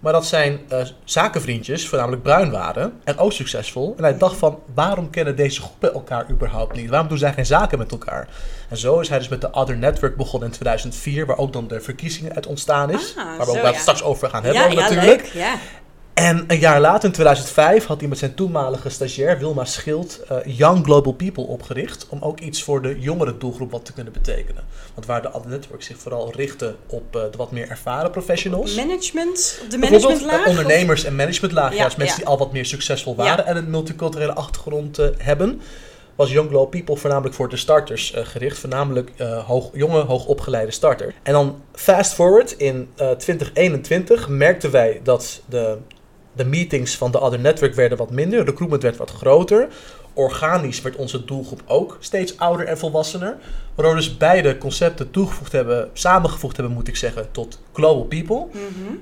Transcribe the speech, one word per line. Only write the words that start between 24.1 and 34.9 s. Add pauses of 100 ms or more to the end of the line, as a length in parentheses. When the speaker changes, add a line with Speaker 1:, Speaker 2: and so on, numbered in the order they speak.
Speaker 1:
betekenen. (300)
Want
waar
de
Other
Network
zich
vooral
richtte (120)
op,
eh,
de
wat
meer
ervaren
professionals.
Speaker 2:
Op (100)
management,
op
de
Speaker 1:
Bijvoorbeeld,
Speaker 2:
managementlaag,
Speaker 1:
eh,
Speaker 2:
of?
Speaker 1:
ondernemers
en
managementlaag,
Speaker 2:
Ja,
Speaker 1:
juist
mensen
Speaker 2:
ja.
Speaker 1:
die
al
wat
meer
succesvol
Speaker 2:
Ja.
Speaker 1:
waren
en
een
multiculturele
achtergrond,